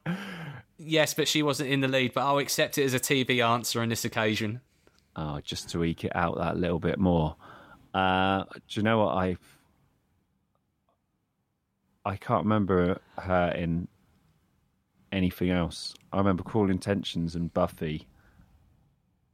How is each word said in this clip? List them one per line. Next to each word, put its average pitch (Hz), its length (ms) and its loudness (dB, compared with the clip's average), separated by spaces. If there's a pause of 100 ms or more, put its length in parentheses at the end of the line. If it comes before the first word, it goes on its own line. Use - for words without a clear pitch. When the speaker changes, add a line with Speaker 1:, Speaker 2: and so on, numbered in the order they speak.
(760)
Speaker 1:
Yes, 156 380 2
but 151 120 0
she 156 160 2
wasn't 139 280 0
in 139 100 2
the 135 80 2
lead, 131 240 2
but 131 100 0
I'll 143 160 2
accept 139 380 -2
it 143 80 2
as 135 80 2
a 127 80 0
T 139 240 0
V 123 160 2
answer 117 400 2
on 117 80 0
this 113 160 -2
occasion. 110 560 0 (560)
Speaker 2:
Oh, 73 240 -6
just - 300 -10
to 85 140 -2
eke 85 200 -2
it 95 100 -4
out 87 220 0
that 85 220 -2
little 87 200 0
bit 82 200 -2
more. 85 380 2 (580)
Uh, 95 580 2
do - 80 -16 (120)
you 110 100 -2
know 113 160 4
what? 90 180 2
I, 92 200 0 (2750)
I 98 120 -2
can't 98 280 0
remember 92 560 2 (180)
her 90 380 2
in 85 320 -2 (1200)
anything 90 400 0
else. 87 440 -2 (180)
I 92 60 0
remember 95 240 2
Cruel 101 280 0
Intentions 87 640 -2
and 85 180 -4
Buffy. 85 540 -2 (1300)